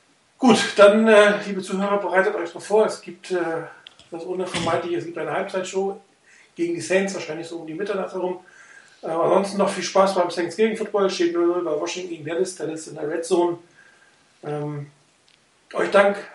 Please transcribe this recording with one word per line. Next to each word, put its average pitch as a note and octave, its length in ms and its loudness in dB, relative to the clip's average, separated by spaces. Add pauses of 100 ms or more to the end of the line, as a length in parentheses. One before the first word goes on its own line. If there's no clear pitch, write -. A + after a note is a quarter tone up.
(380)
Gut, A#3+ 200 6 (160)
dann, G#3 320 8
äh, G#3 280 8 (120)
liebe F#3+ 160 -6
Zuhörer, G3+ 360 -2
bereitet F#3 360 0
euch E3+ 180 -6
noch E3+ 100 -14
vor. G#3 240 4
Es - 140 -6
gibt, - 300 -18
äh, E3 320 -2 (480)
das E3 140 -12
Unvermeidliche, F3 720 -4
es D3 80 -6
gibt - 140 -10
eine D3+ 120 -6
Halbzeitshow F#3+ 680 -4 (560)
gegen E3+ 180 -2
die - 60 -6
Saints, F#3+ 340 0
wahrscheinlich D#3 320 -8
so E3+ 120 -10
um D#3 100 -14
die D#3 60 -10
Mitternacht G3 380 -6
herum. F3+ 280 -6 (600)
Äh, - 60 -12
ansonsten F3 520 0
noch F#3+ 120 2
viel F3+ 140 -6
Spaß F#3+ 320 2
beim F3 120 2
Thanksgiving A3 480 -2
Football. G3+ 320 0
Steht F3 240 0
null E3+ 140 2
null F3 180 0
bei D#3+ 60 -4
Washington E3+ 400 -4
gegen D#3+ 140 -12
Dallas. E3+ 320 -4
Dallas D#3 320 -8
in D3+ 80 -14
der D3+ 120 -8
Red E3 160 -4
Zone. F3 340 2 (840)
Ähm, D3 480 -8 (840)
euch E3+ 200 -2
Dank G3+ 240 4 (180)